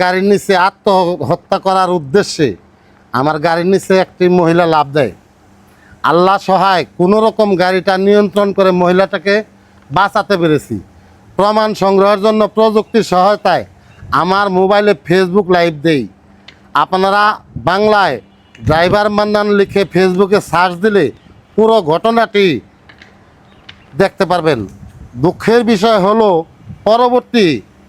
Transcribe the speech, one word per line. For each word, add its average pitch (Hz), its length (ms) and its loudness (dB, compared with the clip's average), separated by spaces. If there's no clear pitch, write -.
গাড়ির 185 300 0
নিচে 196 220 0
আত্মহত্যা 180 920 -2
করার 190 380 0
উদ্দেশ্যে 151 500 -2
আমার 151 320 0
গাড়ির 170 280 0
নিচে 190 200 0
একটি - 240 -4
মহিলা 175 360 2
লাফ 156 220 0
দেয়। 113 160 -2
আল্লাহ 180 340 2
সহায়, 185 360 0
কোনো 185 240 2
রকম 214 340 0
গাড়িটা 185 420 0
নিয়ন্ত্রণ 202 500 0
করে 190 140 2
মহিলাটাকে 185 640 0
বাঁচাতে 196 520 -2
পেরেছি। 151 340 -2
প্রমাণ 214 320 0
সংগ্রহের 196 440 2
জন্য 214 160 2
প্রযুক্তির 214 580 0
সহায়তায় 180 520 0
আমার 185 380 0
মোবাইলে 202 440 2
Facebook 180 460 0
লাইভ 170 280 2
দেই। 151 220 0
আপনারা 190 500 0
বাংলায় 190 580 0
ড্রাইভার 180 440 0
মান্নান 208 420 -2
লিখে 196 300 0
Facebook-এ 185 480 2
সার্চ 175 340 -2
দিলে 185 360 0
পুরো 220 260 2
ঘটনাটি 202 640 0
দেখতে 190 280 0
পারবেন। 160 340 0
দুঃখের 180 480 0
বিষয় 220 360 0
হলো, 208 300 2
পরবর্তী 233 800 0